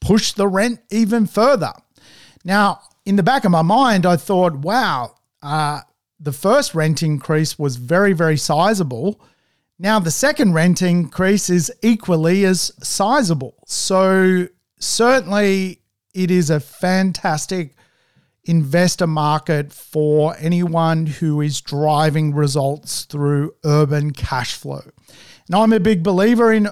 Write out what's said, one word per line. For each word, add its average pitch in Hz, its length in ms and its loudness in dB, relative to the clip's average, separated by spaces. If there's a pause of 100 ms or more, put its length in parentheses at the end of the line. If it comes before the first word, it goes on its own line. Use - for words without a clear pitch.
push 185 320 2
the 202 160 0
rent 220 400 -2
even 220 380 2
further. 208 460 0 (720)
Now, 196 360 0 (240)
in 196 120 0
the 196 80 2
back 262 200 2
of 202 60 2
my 170 100 4
mind, 202 460 2
I 175 100 4
thought, 180 380 0
"Wow, 156 640 -4 (260)
uh, 147 380 -4 (380)
the 147 140 -8
first 226 420 0
rent 156 280 0
increase 151 560 -2
was 139 180 -4
very, 175 380 0
very 160 240 0
sizable. 170 840 -2 (560)
Now 208 220 0
the 165 140 -2
second 269 420 0
rent 170 260 2
increase 185 720 0
is 180 220 0 (100)
equally 190 640 2
as 185 360 0
sizable." 196 760 -2 (100)
So 185 800 2 (320)
certainly 196 1000 0 (340)
it 185 160 -2
is 180 200 2
a 151 100 2
fantastic 180 1120 -4 (680)
investor 165 640 0
market 151 640 -2
for 151 680 0
anyone 165 680 0
who 151 340 -2
is 147 200 -4
driving 151 720 0
results 143 760 -4
through 143 480 -2 (100)
urban 147 480 0
cash - 420 -6
flow. 139 280 -12 (680)
Now, 190 140 2
I'm 226 120 4
a 220 60 2
big 185 220 2
believer 220 500 2
in 208 200 2